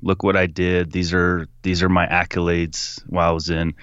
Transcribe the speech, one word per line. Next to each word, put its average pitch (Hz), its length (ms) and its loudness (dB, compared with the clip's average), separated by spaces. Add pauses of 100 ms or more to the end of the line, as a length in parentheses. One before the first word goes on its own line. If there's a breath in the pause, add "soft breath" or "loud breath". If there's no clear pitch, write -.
Look 95 200 0
what 98 140 2
I 92 100 4
did. 90 460 0
These 90 220 -2
are, 90 320 0 (160)
these 90 200 0
are 92 60 4
my 90 180 4
accolades 87 1000 -2
while 85 240 0
I - 20 2
was 82 180 -4
in. 82 320 -2